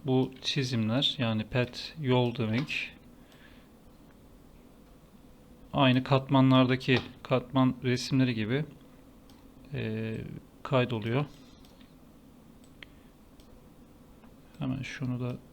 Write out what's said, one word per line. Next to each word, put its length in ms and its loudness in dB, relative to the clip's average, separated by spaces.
bu 280 0
çizimler, 760 0
yani 260 0
pet 560 -4
yol 340 2
demek, 580 -2
aynı 320 4
katmanlardaki 960 4
katman 520 0
resimleri 500 0
gibi, 300 -2
e, 400 -6
kaydoluyor. 600 0
Hemen 240 -4
şunu 380 -6
da 160 -6